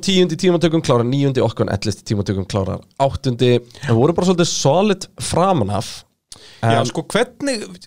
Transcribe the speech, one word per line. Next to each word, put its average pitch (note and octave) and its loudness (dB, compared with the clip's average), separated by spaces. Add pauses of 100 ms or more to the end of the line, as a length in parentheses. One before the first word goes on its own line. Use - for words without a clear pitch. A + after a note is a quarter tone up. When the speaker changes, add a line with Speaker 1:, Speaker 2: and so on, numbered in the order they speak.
Speaker 1:
tíundi F3+ 2
tímatökum E3 2
klárar A#2+ 2
níundi, C#3 0
Ocon A2 0
ellefti G2+ -4
tímatökum G2 -4
klárar F#2+ -4 (180)
áttundi. B2 0 (260)
Það A#2 0
voru C3 4
bara F3+ -2
svolítið F3 2
solid F#3 0 (160)
framan E3 0
af. - -6 (600)
Speaker 2:
Já, A#2 4
Speaker 1:
En A#2 0
Speaker 2:
sko, D#3 -6
hvernig, B3 -2 (260)